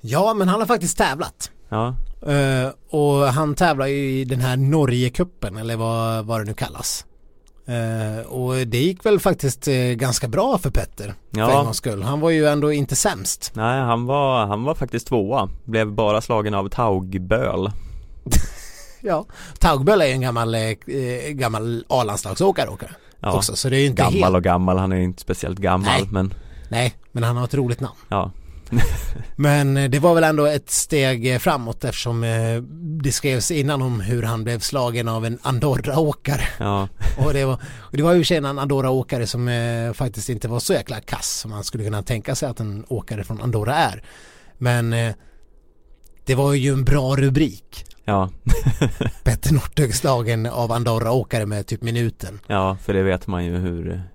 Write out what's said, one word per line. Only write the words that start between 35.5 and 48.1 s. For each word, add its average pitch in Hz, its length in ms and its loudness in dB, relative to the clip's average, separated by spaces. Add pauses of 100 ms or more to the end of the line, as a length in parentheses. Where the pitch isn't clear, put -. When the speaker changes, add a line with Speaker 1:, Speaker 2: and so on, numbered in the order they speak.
Speaker 2:
Ja. 101 280 0 (160)
Speaker 1:
<laughs> - 220 2
Och 143 80 4
det 139 120 2
var, 131 80 0 (260)
och - 180 -8
det 147 60 2
var 170 100 6
ju 175 240 4
en 143 80 0
Andorra-åkare 135 840 0
som, 123 200 -2
eh, 117 460 -2
faktiskt 113 360 -6
inte 117 180 -4
var 120 120 -2
så - 140 0
jäkla 113 280 -4
kass - 280 -8 (100)
som 110 120 -10
man 104 120 -8
skulle 113 200 -6
kunna 104 200 -4
tänka 117 320 -4
sig - 140 -4
att 120 100 -8
en 107 280 -6
åkare 104 360 -6
från 110 180 -8
Andorra 113 340 -2
är. 151 280 0 (540)
Men, 120 360 0
eh, 117 200 -2 (1120)
det 131 100 2
var 139 180 2
ju 139 200 2
en 131 100 0
bra 135 320 4
rubrik. 135 720 0 (200)
Speaker 2:
Ja. 95 240 2 (480)